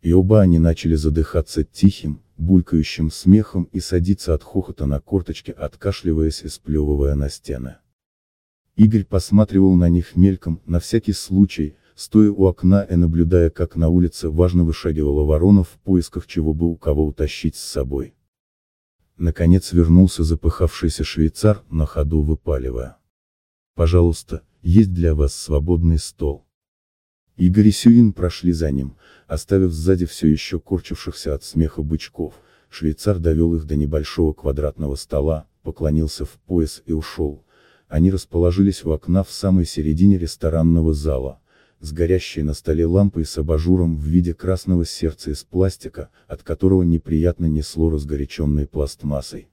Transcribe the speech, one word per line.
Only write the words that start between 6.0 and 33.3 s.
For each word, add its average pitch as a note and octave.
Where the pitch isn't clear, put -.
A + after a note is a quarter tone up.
и D#2+
сплёвывая D2
на C#2+
стены. C2
Игорь G#2+
посматривал G2
на F2
них E2+
мельком, F2+
на E2+
всякий A2
случай, F#2
стоя G#2+
у F#2+
окна F#2+
и F#2
наблюдая, E2+
как -
на E2
улице F2
важно F2
вышагивала D2+
ворона F2+
в -
поисках F2+
чего D#2
бы E2
у E2+
кого D#2
утащить D2+
с -
собой. C2+
Наконец F2
вернулся F2
запыхавшийся D#2+
швейцар, -
на D#2+
ходу D2+
выпаливая: C2
«Пожалуйста, E2+
есть F#2
для E2+
вас D2
свободный E2
стол». -
Игорь F#2
и G#2
Сюин A#2
прошли F2
за D#2
ним, C#2
оставив F#2
сзади F2
всё -
ещё D2+
корчившихся -
от C#2
смеха D#2+
бычков. D2+
Швейцар E2+
довёл E2